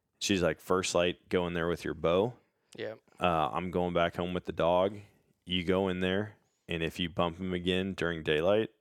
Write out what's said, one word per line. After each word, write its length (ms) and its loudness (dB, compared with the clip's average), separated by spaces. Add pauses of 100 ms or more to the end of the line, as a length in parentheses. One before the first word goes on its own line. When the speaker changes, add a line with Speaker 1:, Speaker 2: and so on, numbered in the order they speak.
(180)
Speaker 1:
She's 240 2
like, 180 0
"First 340 0
light, 340 0
go 180 0
in 80 -4
there 140 0
with 160 -2
your 100 -4
bow. 400 2 (420)
Speaker 2:
Yep. 220 -10 (220)
Speaker 1:
Uh, 320 2
I'm 180 -4
going 240 0
back 220 2
home 180 -4
with 120 -6
the 60 -6
dog. 460 2 (460)
You 200 -2
go 240 2
in 120 -2
there, 360 0 (320)
and 140 -4
if 160 -4
you 100 -2
bump 300 -2
him 140 -6
again 420 -2
during 280 -4
daylight 480 2 (100)